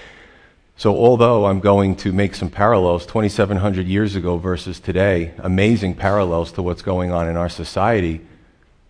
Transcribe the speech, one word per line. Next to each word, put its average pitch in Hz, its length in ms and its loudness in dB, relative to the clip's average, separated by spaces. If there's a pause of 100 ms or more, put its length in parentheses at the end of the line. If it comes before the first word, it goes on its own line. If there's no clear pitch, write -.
(760)
So 107 180 0
although 117 500 4
I'm 98 140 2
going 98 380 4
to 101 140 -4
make 95 220 0
some 87 160 -6
parallels, 92 560 2
twenty-seven 104 520 -2
hundred 95 280 -2
years 98 300 0
ago 87 220 -2
versus 90 420 -6
today, 90 580 0
amazing 98 560 0
parallels 90 600 -2
to 95 100 -6
what's 87 180 -4
going 90 300 -2
on 85 160 -2
in 85 100 -4
our 87 120 -2
society, 87 720 -2 (680)